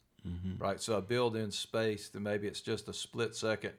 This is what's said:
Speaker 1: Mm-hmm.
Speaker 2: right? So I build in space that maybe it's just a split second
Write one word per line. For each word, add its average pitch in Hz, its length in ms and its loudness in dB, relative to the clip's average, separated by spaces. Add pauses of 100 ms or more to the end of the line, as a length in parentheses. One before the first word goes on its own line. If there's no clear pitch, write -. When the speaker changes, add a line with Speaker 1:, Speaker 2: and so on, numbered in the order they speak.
(280)
Speaker 1:
Mm-hmm. 90 360 -2
Speaker 2:
right? 98 160 2
So 110 180 2
I 98 40 2
build 117 340 2
in 110 160 0
space 110 580 0
that 101 100 -8
maybe 104 280 2
it's - 140 -4
just 113 260 -2
a 98 60 -6
split - 420 -2
second 110 440 0